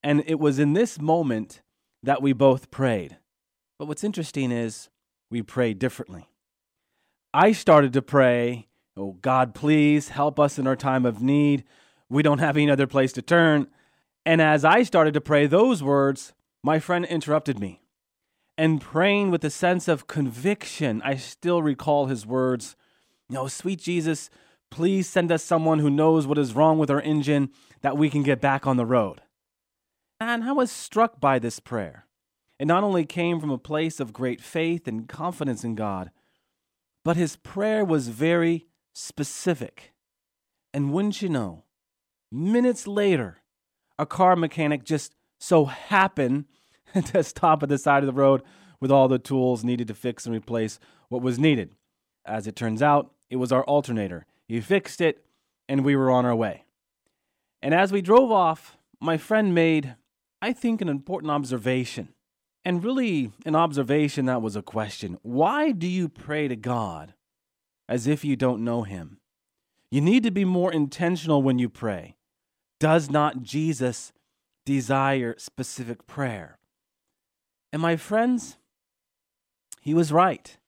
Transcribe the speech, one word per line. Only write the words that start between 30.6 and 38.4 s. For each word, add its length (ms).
struck 500
by 180
this 220
prayer. 460
It 80
not 180
only 200
came 340
from 120
a 80
place 420
of 120
great 280
faith 480
and 200
confidence 540
in 120
God, 360
but 120
his 200
prayer 480
was 240
very 580